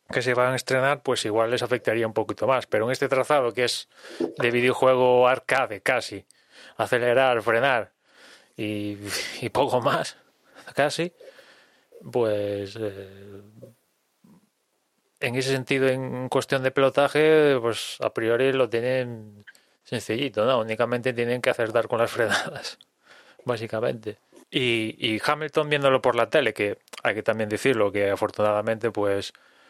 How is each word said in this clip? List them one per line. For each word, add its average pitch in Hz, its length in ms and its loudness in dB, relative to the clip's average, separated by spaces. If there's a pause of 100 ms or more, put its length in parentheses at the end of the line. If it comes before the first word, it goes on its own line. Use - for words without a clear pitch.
que 127 120 -2
se 127 120 0
van 123 200 2
a - 20 -2
estrenar, 135 480 0
pues 123 220 -2
igual 113 260 2
les 123 120 0
afectaría 117 440 0
un 110 60 -6
poquito 107 340 -2
más. 127 200 0
Pero 110 180 0
en 123 60 -2
este 131 180 -2
trazado, 131 440 2
que 123 120 0
es - 240 -4 (480)
de 120 140 2
videojuego 127 760 4
arcade 127 540 0
casi, 113 440 -2 (520)
acelerar, 120 640 2
frenar 117 500 2 (640)
y, 104 420 -6 (440)
y 120 80 -4
poco 127 320 0
más, 151 340 -2 (580)
casi, 156 380 0 (960)
pues, 104 720 -2
eh, 98 640 -12 (1800)
en 123 160 -2
ese 131 160 0
sentido, 135 380 0
en 127 400 -4
cuestión 135 340 0
de 131 80 2
pilotaje, 143 920 4
pues - 380 -4
a - 140 -2
priori 117 400 2
lo 131 160 2
tienen 117 720 -4 (400)
sencillito, 113 600 -2
¿no? 127 140 2
Únicamente 120 540 -2
tienen 120 280 -2
que 127 80 0
acertar 113 400 0
con 117 100 0
las 113 120 2
frenadas, - 640 -4 (340)
<laughs> - 340 -20
básicamente. 113 720 -4 (320)
Y, 117 480 -2
y 110 280 -4
Hamilton 147 440 -2
viéndolo 139 320 2
por 120 140 2
la 117 140 0
tele, 127 240 2
que 101 260 -2 (240)
hay 110 120 0
que 107 80 -6
también 110 260 -2
decirlo, 107 420 2
que 101 180 0
afortunadamente, 107 840 0
pues, 101 420 -2 (360)